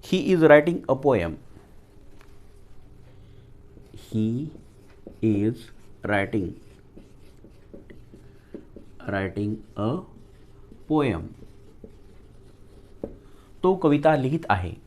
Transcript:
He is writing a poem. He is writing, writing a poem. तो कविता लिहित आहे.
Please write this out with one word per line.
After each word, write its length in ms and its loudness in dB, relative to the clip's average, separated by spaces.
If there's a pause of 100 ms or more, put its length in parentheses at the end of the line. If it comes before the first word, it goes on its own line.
(120)
He 80 2 (140)
is 100 4
writing 460 8
a 60 4 (100)
poem. 300 2 (2750)
He 420 -2 (720)
is 400 0 (400)
writing, 480 0 (2500)
writing 460 -4 (220)
a 120 -2 (1000)
poem. 320 0 (2500)
तो 120 4
कविता 400 4
लिहित 340 -2
आहे. 220 0 (160)